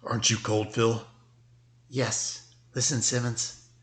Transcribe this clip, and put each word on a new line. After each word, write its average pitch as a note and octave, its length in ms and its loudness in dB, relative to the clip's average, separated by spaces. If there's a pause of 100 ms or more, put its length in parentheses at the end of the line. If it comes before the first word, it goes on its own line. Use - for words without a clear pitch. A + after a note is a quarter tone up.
Aren't A2+ 260 0
you A2+ 80 2
cold, G#2+ 360 0
Phil? A2+ 320 2 (840)
Yes. - 640 -4 (200)
Listen, B2+ 280 0
Simmons. A#2+ 600 -2 (220)